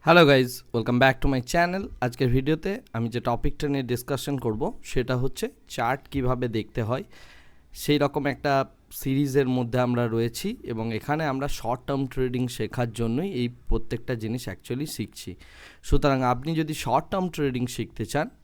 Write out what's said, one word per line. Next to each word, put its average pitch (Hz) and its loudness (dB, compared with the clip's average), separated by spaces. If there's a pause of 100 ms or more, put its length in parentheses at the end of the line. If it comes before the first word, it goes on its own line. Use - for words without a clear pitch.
Hello 170 10
guys, 127 6 (220)
welcome 120 2
back 131 4
to 143 2
my 127 0 (120)
channel। 175 0 (120)
আজকের 123 0
ভিডিওতে 147 0 (120)
আমি 117 -4
যে 113 -4
টপিকটা 120 -2
নিয়ে 139 0
ডিসকাশন 127 -4
করব, 120 -4
সেটা 127 -2
হচ্ছে 131 -2 (200)
চার্ট 127 -4
কিভাবে 127 -2
দেখতে 110 -4
হয়। 127 -4 (680)
সেই - 0
রকম 143 0
একটা 139 0 (240)
সিরিজের 135 0
মধ্যে 127 0
আমরা 120 2
রয়েছি 117 -2
এবং 113 -6
এখানে 147 -2
আমরা 135 -2
শর্ট 123 -4
টার্ম 139 -2
ট্রেডিং 127 -2
শেখার 117 -4
জন্যই 117 -2
এই 123 -2 (200)
প্রত্যেকটা 117 0
জিনিস 113 -6
actually 123 -6
শিখছি। - -10 (480)
সুতরাং 135 6
আপনি 127 0
যদি 156 0
শর্ট 135 0
টার্ম 185 0
ট্রেডিং 131 0
শিখতে 113 -6
চান 160 -2 (160)